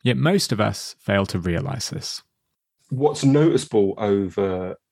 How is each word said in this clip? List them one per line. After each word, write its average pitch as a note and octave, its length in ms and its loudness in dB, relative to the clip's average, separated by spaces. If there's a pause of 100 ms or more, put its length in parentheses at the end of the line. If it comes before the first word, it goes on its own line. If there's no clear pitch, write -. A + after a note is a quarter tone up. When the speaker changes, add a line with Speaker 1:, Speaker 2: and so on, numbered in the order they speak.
Speaker 1:
Yet B2+ 140 0
most E3 340 0
of G#2+ 80 -2
us - 400 -4
fail G2 280 2
to F#2+ 120 -4
realize F#2 500 -4
this. - 340 -12 (680)
Speaker 2:
What's C#3+ 340 0
noticeable C3 760 4
over G2 800 -2 (160)